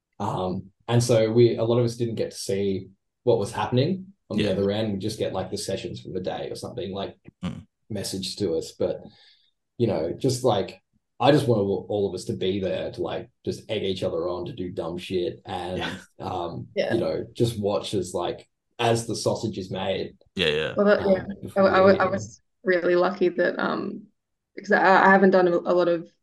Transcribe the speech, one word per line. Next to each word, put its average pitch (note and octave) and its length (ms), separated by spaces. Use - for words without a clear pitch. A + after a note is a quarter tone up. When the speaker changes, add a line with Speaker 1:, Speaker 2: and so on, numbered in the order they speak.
Speaker 1:
Um, F#2+ 520
and A#2+ 120
so A2 300
we, A#2 240
a A2+ 80
lot A#2 160
of A#2 60
us A2+ 100
didn't A2+ 200
get - 160
to - 60
see G2 520
what A#2 160
was G2+ 140
happening C3+ 540
on G#2 80
the - 80
Speaker 2:
Yeah. G2+ 40
Speaker 1:
other G2 220
end. G#2+ 220
We F#2 60
just G#2 200
get, G2+ 120
like, F#2 180
the G2+ 80
sessions - 440
from - 120
the F#2 60
day C#2+ 300
or - 60
something, - 360
like, G2 260
Speaker 2:
Mm. - 240
Speaker 1:
messaged F#2+ 500
to F2 180
us. - 160
But, - 320
you A#2 100
know, E2 240
just, B2 320
like, G2+ 380
I C3+ 100
just C3+ 160
want A2 140
all G2 460
of F2+ 60
us F2+ 120
to - 80
be F#2+ 260
there E2+ 320
to, F2+ 100
like, - 280
just F#2 260
egg G2+ 120
each F#2+ 200
other E2+ 240
on F2+ 180
to - 80
do F#2 180
dumb E2+ 260
shit F2+ 480
and, F#2 340
Speaker 2:
Yeah. E2+ 160
Speaker 1:
um, F#2 560
Speaker 3:
Yeah. - 180
Speaker 1:
you - 60
know, - 340
just A#2 240
watch G2+ 360
as, F#2 200
like, E2+ 340
as A#2 300
the G#2 80
sausage G#2 420
is F#2 140
made. F#2 440
Speaker 2:
Yeah, E2+ 140
yeah. D2+ 280
Speaker 3:
Well, G3+ 80
that, G#3 140
Speaker 1:
Um, G3 120
Speaker 3:
yeah. F#3 160
I, - 140
Speaker 1:
before - 220
Speaker 3:
I, F#3+ 180
wa-, G3 60
I - 40
Speaker 1:
anything. F#3 200
Speaker 3:
was - 300
really F3 320
lucky F3+ 340
that, F3 280
um, - 460
because G3+ 160
I, F#3 360
I - 20
haven't G3 220
done F#3 160
a, F3 100
a - 160
lot F3 140
of, E3+ 200